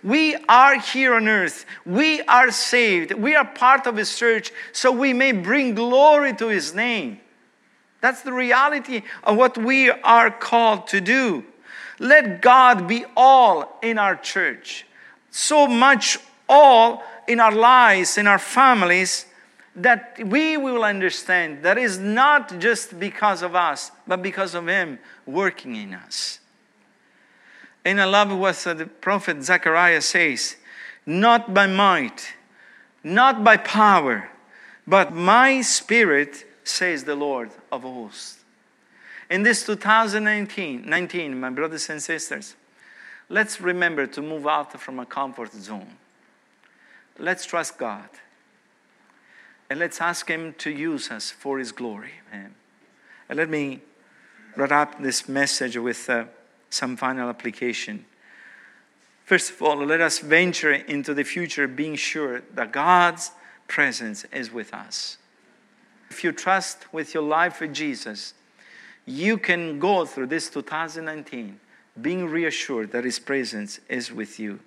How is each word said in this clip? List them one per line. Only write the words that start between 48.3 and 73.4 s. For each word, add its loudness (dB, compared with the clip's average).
And -8
let's -6
ask -6
him -8
to -8
use -8
us -12
for -8
his -12
glory. -14
Amen. -20
And -10
let -4
me -8
wrap -2
up -2
this -6
message -4
with, -8
uh, -2
some -8
final -6
application. -10
First -2
of -14
all, 0
let -2
us -2
venture 0
into -6
the -4
future -6
being -8
sure -8
that -8
God's 0
presence -4
is -12
with -14
us. -14
If -16
you -2
trust -4
with -10
your -4
life -2
with -10
Jesus, -10
you -4
can -6
go -2
through -10
this -8
two -12
thousand -12
nineteen -14
being -6
reassured -6
that -6
his -8
presence -8